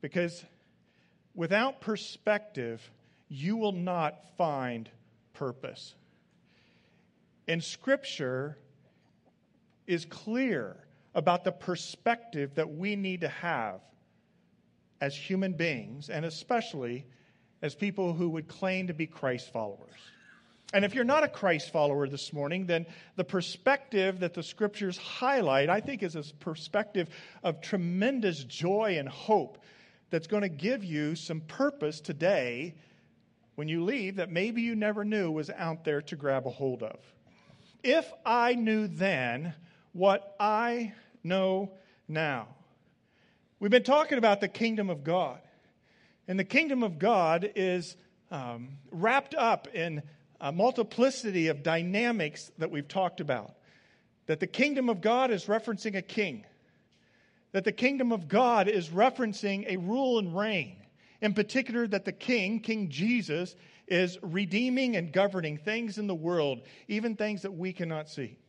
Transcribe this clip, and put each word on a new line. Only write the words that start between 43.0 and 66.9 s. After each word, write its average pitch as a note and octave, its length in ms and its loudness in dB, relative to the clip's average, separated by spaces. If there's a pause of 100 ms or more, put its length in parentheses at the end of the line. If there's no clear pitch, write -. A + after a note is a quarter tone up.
We've G3+ 120 0
been B3 120 8
talking D4 360 4
about G#3 220 6
the G3+ 80 0
kingdom A3 400 0
of D3 160 -4
God. D#3+ 360 0 (880)
And F#3 100 -2
the F#3+ 60 2
kingdom C#4 380 2
of F3+ 160 -2
God F3+ 580 4
is, F3+ 400 0 (340)
um, B2+ 480 -10 (120)
wrapped A#3+ 440 0
up A#3 400 2
in E3 280 -2 (380)
a C#3+ 120 -4
multiplicity A3 960 2
of C#3+ 140 0
dynamics F3+ 960 0
that D#3+ 120 -2
we've D3 180 -4
talked F3+ 320 -2
about. C3 360 -4 (680)
That D#3 140 0
the F#3+ 60 -2
kingdom B3+ 420 2
of G#3 120 0
God B3 300 4
is G3 140 0
referencing A3 520 -2
a F#3 60 -4
king. F#3 440 -4 (1080)
That F#3+ 120 0
the G#3 80 2
kingdom B3+ 400 2
of F3+ 160 -2
God G#3+ 400 6
is F#3 200 0
referencing G3+ 800 2
a F#3 80 -2
rule A#3 420 0
and F3+ 160 -2
reign. G3 420 -2 (440)
In G#3+ 140 2
particular, A#3 540 0
that G3 180 0
the F#3+ 60 -4
king, A3 480 0
King A3 280 -2
Jesus, F3 640 0 (320)
is F3+ 360 2
redeeming A3 720 0
and E3 160 -2
governing F3+ 460 2
things G#3+ 400 -4
in G#3 80 -2
the G#3 80 0
world, D#3 480 0 (260)
even G#3+ 280 -2